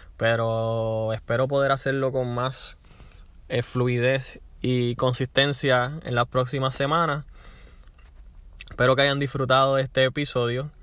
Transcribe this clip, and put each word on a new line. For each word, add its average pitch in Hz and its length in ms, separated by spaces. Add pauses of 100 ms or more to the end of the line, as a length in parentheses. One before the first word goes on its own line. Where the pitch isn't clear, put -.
(160)
pero 113 960
espero 120 380
poder 139 240
hacerlo 135 400
con 127 200
más, 127 440 (720)
eh, 120 120
fluidez 123 800 (220)
y 123 340
consistencia 131 1080
en 123 100
las 120 120
próximas 131 480
semanas. 151 500 (1400)
Espero 127 260
que 135 60
hayan 139 180
disfrutado 135 560
de 135 80
este 131 220
episodio. 127 680 (120)